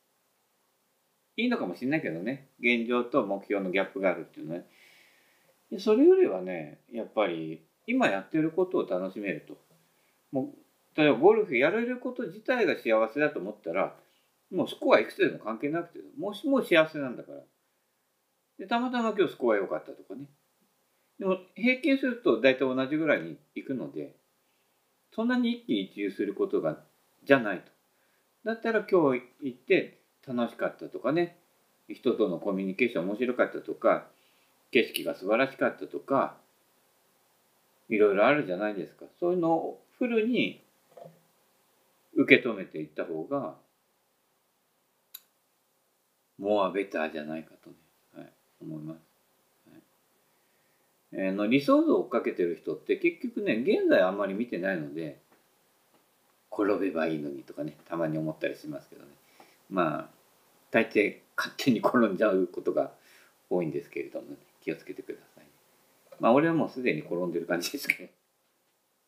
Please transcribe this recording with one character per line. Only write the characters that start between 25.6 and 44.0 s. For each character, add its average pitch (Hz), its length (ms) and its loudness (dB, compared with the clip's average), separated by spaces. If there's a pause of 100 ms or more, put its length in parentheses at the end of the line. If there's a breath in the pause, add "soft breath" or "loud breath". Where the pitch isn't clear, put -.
喜 101 160 0
一 98 180 -10
憂 101 120 -2
す 107 120 -4
る 98 100 -4
こ 101 120 0
と 95 140 0
が、 78 200 -2 (440)
じ 139 100 6
ゃ 131 60 6
な 101 140 -4
い 85 60 -10
と。 - 120 -20 (720)
だ 220 80 -2
っ 226 80 -8
た 233 100 -2
ら 208 140 0
今 151 320 4
日 123 60 -6 (180)
行 131 140 -6
っ - 40 -20
て - 400 2 (280)
楽 120 260 -2
し - 40 -20
か 95 120 -2
っ - 80 -14
た - 140 -12
と - 100 -10
か 120 100 0
ね、 170 260 0 (520)
人 - 260 0
と 107 140 2
の 87 100 -2
コ 101 140 -2
ミ 95 100 -2
ュ 95 40 -2
ニ 92 100 -4
ケ 123 100 2
ー 117 40 0
シ - 60 -4
ョ 82 60 -2
ン 92 60 -4
面 107 80 -4
白 123 180 -2
か 104 120 2
っ - 60 -6
た - 80 -8
と - 140 -8
か、 95 320 2 (640 soft breath)
景 113 140 4
色 - 180 -8
が 71 140 -6
素 92 100 -10
晴 117 180 2
ら 135 60 -4
し - 60 -18
か 120 140 0
っ - 60 -12
た - 120 -10
と - 100 -8
か、 117 380 -2 (1500)
い 110 100 2
ろ 104 140 6
い 95 40 0
ろ 104 100 6
あ 139 60 6
る 147 140 0
じ 92 60 -4
ゃ 90 40 -4
な 107 140 -4
い 101 40 -6
で 85 120 -8
す - 80 -18
か。 - 120 -20 (120)
そ 175 120 -2
う - 20 0
い - 40 0
う - 20 0
の 165 160 2
を - 300 -6 (140)
フ 247 80 0
ル 226 220 0
に 170 340 -2 (1500)
受 139 260 6
け 123 80 -4
止 110 60 -4
め 95 100 -8
て 82 140 -14
い 78 60 -8
っ - 40 -12
た - 160 -8
方 80 200 -8
が、 123 320 -6 (2750)